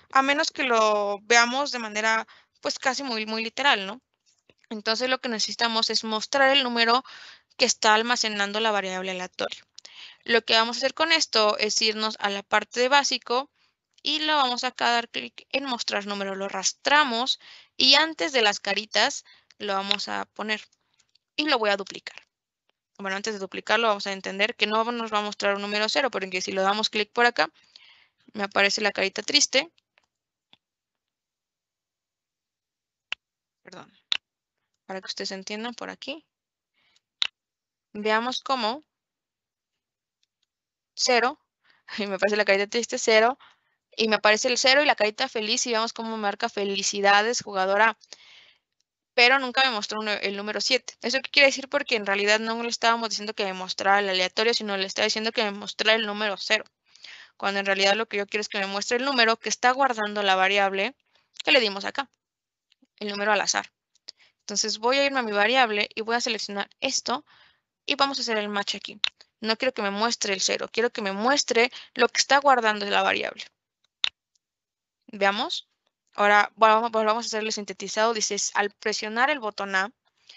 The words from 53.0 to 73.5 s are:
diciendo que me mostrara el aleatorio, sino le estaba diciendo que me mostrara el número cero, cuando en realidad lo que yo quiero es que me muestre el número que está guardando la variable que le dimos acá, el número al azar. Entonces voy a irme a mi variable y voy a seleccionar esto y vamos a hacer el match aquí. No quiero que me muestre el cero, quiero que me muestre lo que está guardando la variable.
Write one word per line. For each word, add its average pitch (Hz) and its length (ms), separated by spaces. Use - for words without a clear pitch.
diciendo 208 240
que 208 120
me 190 80
mostrara 196 460
el 202 100
aleatorio, 185 440
sino 208 240
le 190 80
estaba 208 200
diciendo 220 260
que 226 120
me 208 80
mostrara 208 440
el 220 100
número 208 320
cero, - 260
cuando 196 220
en 196 60
realidad 196 300
lo 226 120
que 208 100
yo 202 100
quiero 214 140
es 208 80
que 208 100
me 196 80
muestre 202 300
el 254 80
número 233 320
que - 120
está 247 220
guardando 214 520
la 190 120
variable 196 600
que 311 80
le 285 80
dimos 202 260
acá, 254 240
el 208 120
número 202 220
al 202 100
azar. - 300
Entonces 208 380
voy 240 180
a 277 80
irme 269 140
a 240 40
mi 214 80
variable 214 640
y 220 60
voy 226 140
a 240 60
seleccionar 208 480
esto 262 440
y 285 100
vamos 277 240
a - 20
hacer 233 160
el 208 120
match 202 260
aquí. - 240
No 220 160
quiero 262 160
que - 80
me 202 100
muestre 214 420
el 190 80
cero, - 300
quiero 233 200
que 233 100
me 196 100
muestre 240 600
lo 240 160
que - 100
está 269 200
guardando 226 460
la 196 180
variable. 196 400